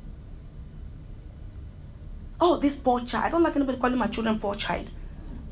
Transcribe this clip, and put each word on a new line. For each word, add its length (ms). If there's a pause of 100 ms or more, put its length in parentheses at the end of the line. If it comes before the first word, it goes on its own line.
(2500)
"Oh, 180
this 180
poor 260
child." 240
I 40
don't 140
like 120
anybody 220
calling 200
my 100
children 320
poor 160
child. 340 (640)